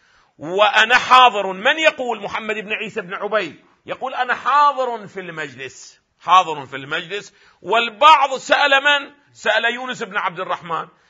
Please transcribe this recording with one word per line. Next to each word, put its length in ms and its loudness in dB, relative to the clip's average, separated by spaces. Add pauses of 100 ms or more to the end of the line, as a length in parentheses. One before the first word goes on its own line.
(380)
"وأنا 600 4
حاضر". 560 4
من 260 0
يقول؟ 420 0
محمد 340 -6
بن 180 -8
عيسى 280 -8
بن 120 -12
عبيد 520 -4 (200)
يقول: 280 -8
"أنا 220 -4
حاضر 720 0
في 120 -14
المجلس"، 800 -12 (220)
حاضر 440 2
في 100 -14
المجلس. 580 -8 (280)
والبعض 760 4
سأل 460 2
من؟ 280 0 (220)
سأل 320 -2
يونس 380 -6
بن 140 -8
عبد 220 -6
الرحمن: 480 -8 (220)